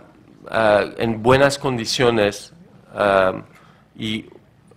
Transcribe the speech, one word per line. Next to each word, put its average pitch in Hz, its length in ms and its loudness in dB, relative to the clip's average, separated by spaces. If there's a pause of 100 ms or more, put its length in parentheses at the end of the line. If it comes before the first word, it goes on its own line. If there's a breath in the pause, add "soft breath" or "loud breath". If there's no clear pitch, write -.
(500)
ah, 104 360 2 (120)
en 113 240 -4
buenas 135 360 4
condiciones, 117 960 -2 (420)
ah, 98 380 2 (640 soft breath)
y, 110 280 -8 (520)